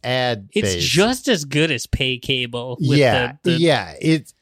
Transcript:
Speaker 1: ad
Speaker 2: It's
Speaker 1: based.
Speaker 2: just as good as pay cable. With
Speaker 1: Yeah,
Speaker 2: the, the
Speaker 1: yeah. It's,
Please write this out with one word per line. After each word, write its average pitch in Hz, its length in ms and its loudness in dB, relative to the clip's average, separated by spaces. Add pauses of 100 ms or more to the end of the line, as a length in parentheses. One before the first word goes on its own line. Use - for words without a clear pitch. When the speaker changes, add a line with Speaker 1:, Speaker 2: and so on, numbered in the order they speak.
Speaker 1:
ad 123 500 -2
Speaker 2:
It's 104 220 0
Speaker 1:
based. 135 140 -2
Speaker 2:
just 202 400 0
as 175 160 0
good 147 260 0
as 120 160 -4
pay 127 320 -4
cable. 123 600 -4
With 139 180 4
Speaker 1:
Yeah, 127 360 2 (100)
Speaker 2:
the, 175 80 2
the 160 60 2
Speaker 1:
yeah. 127 420 2
It's, 160 420 -2